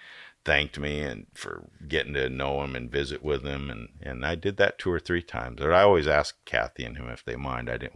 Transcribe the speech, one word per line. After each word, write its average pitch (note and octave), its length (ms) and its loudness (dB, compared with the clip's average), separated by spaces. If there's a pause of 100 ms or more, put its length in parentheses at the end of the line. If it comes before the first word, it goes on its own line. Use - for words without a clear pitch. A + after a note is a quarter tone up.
(460)
thanked D2 340 2
me D2 220 -4
and B1 320 -8
for G1+ 340 -12 (200)
getting D2 260 -2
to C2 160 0
know C2+ 340 -2
him C2+ 120 -6
and B1 160 -8
visit C#2 320 -2
with C#2+ 200 -2
him, C#2 260 -6
and, A#1 200 -12 (120)
and C2 240 -8
I E2+ 100 -2
did G2 220 -4
that - 220 4
two F#2 120 -2
or E2+ 80 0
three F2 220 -2
times. A#1+ 380 -8
But D2+ 140 4
I F#2 80 10
always F2+ 260 8
asked D2 380 2
Kathy A#1+ 400 -2
and A#1 120 -10
him A#1+ 120 -10
if - 160 -12
they B1 100 -6
mind. B1+ 340 -6
I A#1+ 80 -4
didn't - 180 -10